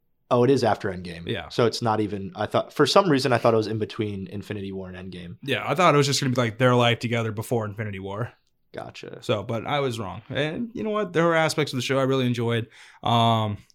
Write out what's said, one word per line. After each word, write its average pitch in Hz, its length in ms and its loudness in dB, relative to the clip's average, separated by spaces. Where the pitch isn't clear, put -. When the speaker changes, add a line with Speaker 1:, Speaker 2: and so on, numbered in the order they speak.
Speaker 1:
Oh, 123 120 6
it 131 60 6
is 127 120 4
after 104 300 0
Endgame. 87 340 -10
Speaker 2:
Yeah. 92 220 -6
Speaker 1:
So 120 180 2
it's - 160 -2
not 107 180 0
even, 98 360 -4
I 104 100 -4
thought, - 260 -2
for - 140 4
some 202 240 6
reason, 131 220 2
I 113 60 4
thought 117 140 4
it 110 40 6
was 107 100 2
in 110 120 -4
between 101 500 -6
Infinity 98 420 -8
War 95 180 -10
and 92 80 -14
Endgame. 87 300 -14
Speaker 2:
Yeah, 110 260 -4
I 143 60 -2
thought 170 180 4
it 147 40 6
was 143 100 4
just 135 140 0
gonna 131 140 0
be, 127 60 0
like, 113 180 -2
their 127 160 6
life 120 260 4
together 113 320 -2
before 110 340 -4
Infinity 104 320 -8
War. 98 340 -6
Speaker 1:
Gotcha. - 500 -14
Speaker 2:
So, 107 200 -2
but 117 240 -6
I 143 140 -2
was 123 180 -2
wrong. 101 300 -8
And 160 440 -4
you 208 120 -6
know 220 60 -2
what? 208 220 -2
There 165 120 2
were 170 100 4
aspects 156 380 2
of 135 60 -4
the 120 40 -2
show 131 160 0
I 135 60 2
really 131 220 2
enjoyed. 117 420 0
Um, 113 560 2